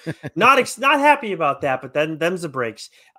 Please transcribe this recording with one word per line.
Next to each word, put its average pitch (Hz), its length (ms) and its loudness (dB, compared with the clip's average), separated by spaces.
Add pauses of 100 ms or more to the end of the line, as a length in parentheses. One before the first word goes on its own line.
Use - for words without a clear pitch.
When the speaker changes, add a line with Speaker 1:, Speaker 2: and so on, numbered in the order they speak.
Speaker 1:
<laughs> - 300 -12
Speaker 2:
Not 254 240 4
ex-, - 180 -4
not 277 220 2
happy 285 320 4
about 156 300 0
that, 131 200 0
but 127 120 -14
then 156 240 0
them's 170 240 -2
the 165 80 -6
breaks. 120 400 -6 (300)